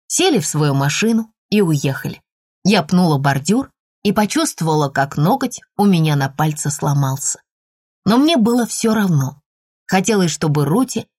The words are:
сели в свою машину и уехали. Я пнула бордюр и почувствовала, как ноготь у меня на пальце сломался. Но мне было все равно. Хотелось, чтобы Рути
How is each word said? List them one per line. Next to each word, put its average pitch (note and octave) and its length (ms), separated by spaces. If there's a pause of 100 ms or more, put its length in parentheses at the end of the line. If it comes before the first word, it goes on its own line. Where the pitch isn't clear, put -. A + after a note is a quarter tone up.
сели E4 320
в D3 80
свою D3 260
машину G#3 600 (160)
и G#3 100
уехали. D3 640 (420)
Я G3 180
пнула E3 360
бордюр C#3+ 520 (340)
и G3+ 100
почувствовала, E3+ 760
как C#3 300
ноготь A#3+ 420 (180)
у G3+ 80
меня D#3+ 300
на C3+ 140
пальце D3+ 400
сломался. C#3+ 720 (640)
Но A3 120
мне D4+ 200
было A#3 280
все A3 280
равно. E3 480 (460)
Хотелось, F#3+ 440
чтобы D3+ 340
Рути A3 420 (100)